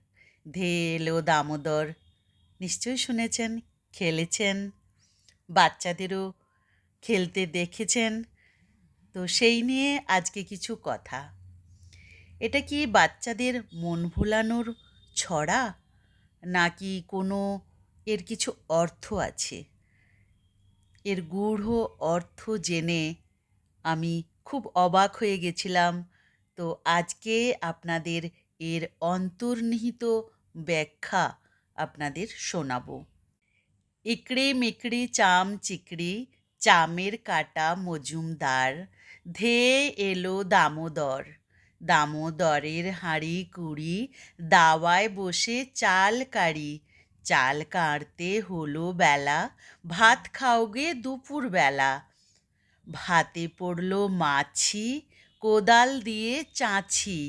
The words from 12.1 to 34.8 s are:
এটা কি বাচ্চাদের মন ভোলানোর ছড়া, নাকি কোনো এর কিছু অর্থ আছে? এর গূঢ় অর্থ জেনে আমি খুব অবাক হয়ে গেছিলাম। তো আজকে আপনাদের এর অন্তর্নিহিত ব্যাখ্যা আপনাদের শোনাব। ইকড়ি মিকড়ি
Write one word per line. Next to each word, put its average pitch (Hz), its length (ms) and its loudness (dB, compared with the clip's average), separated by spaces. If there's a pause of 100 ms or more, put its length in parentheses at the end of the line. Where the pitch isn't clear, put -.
এটা 226 200 0
কি 285 180 -4 (100)
বাচ্চাদের 214 640 2 (200)
মন 170 340 -4
ভোলানোর 220 600 0 (480)
ছড়া, 175 460 0 (840)
নাকি 180 480 0 (160)
কোনো 190 320 -4 (680)
এর 214 160 -2
কিছু 226 260 -6 (220)
অর্থ 165 340 0 (180)
আছে? - 340 -8 (1500)
এর 196 200 -2
গূঢ় 202 420 -2 (400)
অর্থ 170 340 -2 (200)
জেনে 165 420 0 (840)
আমি 165 280 0 (300)
খুব 277 180 -6 (160)
অবাক 185 400 4
হয়ে 202 200 0
গেছিলাম। 175 560 0 (640)
তো 175 80 -6 (240)
আজকে 175 460 0 (280)
আপনাদের 165 580 -4 (380)
এর 165 240 -4 (240)
অন্তর্নিহিত 226 960 -4 (600)
ব্যাখ্যা 160 600 0 (520)
আপনাদের 151 500 -6 (120)
শোনাব। 135 480 -4 (1160)
ইকড়ি 247 480 0
মিকড়ি 240 480 -2 (100)